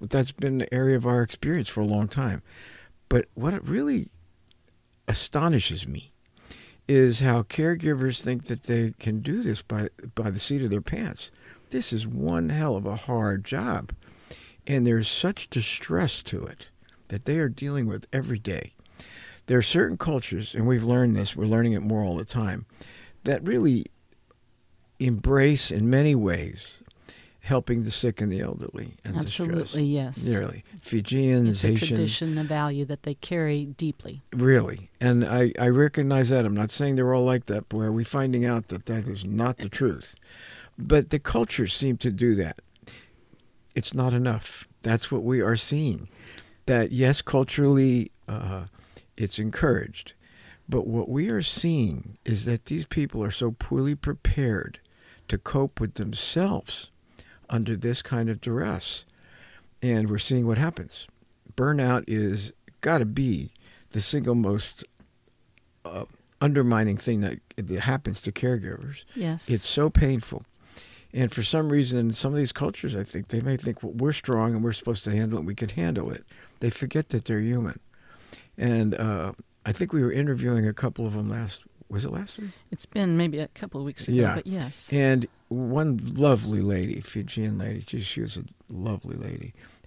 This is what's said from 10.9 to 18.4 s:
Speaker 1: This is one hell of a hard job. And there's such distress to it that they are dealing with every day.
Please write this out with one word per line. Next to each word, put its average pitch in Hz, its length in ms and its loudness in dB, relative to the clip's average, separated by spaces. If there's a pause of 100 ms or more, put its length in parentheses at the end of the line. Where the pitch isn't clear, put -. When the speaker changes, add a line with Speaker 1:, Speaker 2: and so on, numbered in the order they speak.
Speaker 1:
This 254 240 -4
is 110 120 -4
one 147 440 -2
hell 151 260 0
of 101 100 -4
a 101 100 -4
hard 107 500 -2
job. - 480 -4 (760)
And 135 180 2
there's 113 220 4
such - 420 -2
distress - 760 -2
to - 200 -6
it - 240 -14 (400)
that - 180 -8
they 151 120 0
are 151 120 2
dealing 139 380 -2
with 101 240 -6
every 123 280 -2
day. - 340 -6 (720)